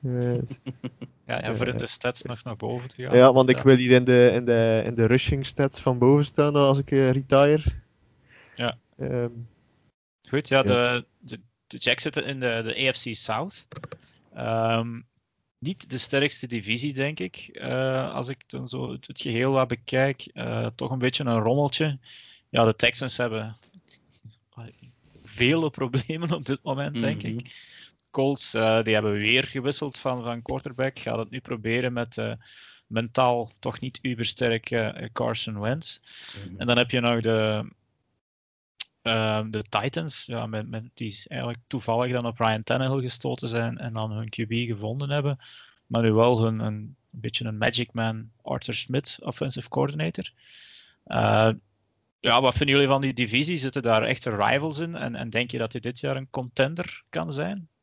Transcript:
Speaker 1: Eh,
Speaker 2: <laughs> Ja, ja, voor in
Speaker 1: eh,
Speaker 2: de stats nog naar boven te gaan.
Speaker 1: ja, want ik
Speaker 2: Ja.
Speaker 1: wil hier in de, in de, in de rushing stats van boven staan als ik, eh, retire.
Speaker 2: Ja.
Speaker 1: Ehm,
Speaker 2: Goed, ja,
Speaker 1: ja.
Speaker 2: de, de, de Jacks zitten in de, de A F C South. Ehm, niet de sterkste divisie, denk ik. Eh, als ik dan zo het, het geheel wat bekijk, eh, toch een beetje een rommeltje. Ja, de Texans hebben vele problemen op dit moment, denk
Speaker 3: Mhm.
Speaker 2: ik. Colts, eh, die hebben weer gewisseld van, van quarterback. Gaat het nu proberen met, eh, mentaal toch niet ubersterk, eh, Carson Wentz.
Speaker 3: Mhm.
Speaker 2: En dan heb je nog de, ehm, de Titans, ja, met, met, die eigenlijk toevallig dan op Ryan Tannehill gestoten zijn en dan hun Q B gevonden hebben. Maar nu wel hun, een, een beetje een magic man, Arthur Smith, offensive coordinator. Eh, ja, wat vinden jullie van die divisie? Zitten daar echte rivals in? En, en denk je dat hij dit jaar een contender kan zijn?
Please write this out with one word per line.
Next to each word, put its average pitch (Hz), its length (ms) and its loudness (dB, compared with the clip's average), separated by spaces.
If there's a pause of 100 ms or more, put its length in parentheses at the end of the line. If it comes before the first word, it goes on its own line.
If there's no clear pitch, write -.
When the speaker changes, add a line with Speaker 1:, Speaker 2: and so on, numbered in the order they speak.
Speaker 1:
Eh, 123 320 -2
Speaker 2:
<laughs> 123 100 -2 (800)
Ja, 120 140 -4
ja, 120 140 -4
voor 120 120 -2
in 123 60 -2
Speaker 1:
eh, 123 60 -4
Speaker 2:
de 117 80 -6
stats - 360 -4
nog 120 220 -10
naar 117 120 -8
boven 120 320 -6
te - 140 -14
gaan. 127 140 4
Speaker 1:
ja, 127 160 12
want 131 180 8
ik 127 60 8
Speaker 2:
Ja. 127 60 -4
Speaker 1:
wil 131 140 10
hier 123 140 4
in 127 140 10
de, 123 300 8
in 120 100 2
de, 113 400 4
in 117 100 -2
de 113 100 4
rushing 131 420 2
stats - 340 -2
van 127 180 2
boven 139 260 8
staan 147 320 2
als 139 220 6
ik, 139 120 -2
eh, 135 200 4
retire. 139 520 4 (920)
Speaker 2:
Ja. 120 240 -4 (200)
Speaker 1:
Ehm, 127 300 -4 (1000)
Speaker 2:
Goed, 147 200 -4
ja, 135 100 4
Speaker 1:
ja. 131 40 6
Speaker 2:
de, 123 420 2 (140)
de, 113 220 -16 (260)
de - 100 -16
Jacks - 260 0
zitten 151 220 -4
in 135 160 -6
de, 117 240 -2
de 131 240 -2
A 127 40 0
F - 100 -6
C 117 120 -6
South. 123 520 -6 (680)
Ehm, 117 680 -2 (580)
niet - 320 -10
de 127 80 -6
sterkste 139 480 -2
divisie, 117 480 -4
denk 139 260 -4
ik. 185 160 -8 (160)
Eh, 131 640 -4
als - 140 -6
ik 139 220 -12
dan 131 180 -10
zo 127 240 -8
het, 127 140 -14
het - 140 -16
geheel 127 320 0
wat 131 160 2
bekijk, 131 640 -2
eh, 117 420 -4
toch 127 160 -6
een 131 80 -4
beetje 127 260 -2
een 117 160 2
rommeltje. 139 580 0 (500)
Ja, 120 160 2
de 110 120 4
Texans 123 400 0
hebben 110 400 -4 (1700)
vele 151 460 2
problemen 147 640 -4
op 160 140 -6
dit 135 160 -4
moment, 139 380 -6
denk 110 220 -2
Speaker 3:
Mhm. 107 100 -8
Speaker 2:
ik. - 420 -14 (360)
Colts, 135 440 -2
eh, 113 280 4
die 110 120 2
hebben 107 180 2
weer 110 320 2
gewisseld 139 540 -6
van, 127 240 -4
van 120 200 -8
quarterback. 131 560 -6
Gaat 113 200 -6
het 113 120 -6
nu 131 100 -12
proberen 120 520 -2
met, 120 260 -6
eh, 110 140 -6 (540)
mentaal 117 720 0
toch - 220 -8
niet 131 220 -10
ubersterk, 117 680 -2
eh, 113 180 -2 (240)
Carson 113 480 -4
Wentz. 127 380 -4 (500)
Speaker 3:
Mhm. 92 120 -14
Speaker 2:
En 120 60 -4
dan 120 100 4
heb 120 140 2
je 127 100 0
nog 120 200 2
de, 110 500 0 (1300)
ehm, 110 480 0
de 107 180 -4
Titans, 135 580 -4
ja, 117 200 -6
met, 110 220 -6
met, 113 140 -10 (120)
die 107 340 -10
eigenlijk 123 380 -8
toevallig 123 460 -2
dan 123 140 0
op 117 120 -6
Ryan 110 240 0
Tannehill 131 380 0
gestoten 127 480 -6
zijn 117 300 -4
en 117 140 -8
dan 110 180 -4
hun 110 180 -8
Q 113 180 -6
B 110 60 -6
gevonden 117 580 -4
hebben. 143 280 -2 (480)
Maar 117 160 0
nu 113 100 6
wel 113 300 6
hun, 113 160 0
een, 110 80 -4
een 107 300 -8 (140)
beetje 113 340 -8
een 107 140 -6
magic 120 340 0
man, 113 380 -4 (120)
Arthur 123 320 -6
Smith, - 480 -4
offensive 127 460 -6
coordinator. 151 600 -4 (760)
Eh, 107 440 4 (720)
ja, 120 200 4
wat 131 140 4
vinden 143 200 2
jullie 139 160 6
van 135 100 4
die 135 140 -2
divisie? 127 420 0
Zitten 135 260 -4
daar 113 200 4
echte 117 340 -2
rivals 139 420 0
in? 165 160 -6
En, 120 200 -6
en 120 160 -8
denk 120 200 -2
je 127 80 -6
dat 113 140 -4
hij 117 80 -8
dit 123 200 -8
jaar 135 160 -4
een 135 140 -12
contender 135 800 -4
kan 160 240 -6
zijn? 165 360 -6 (140)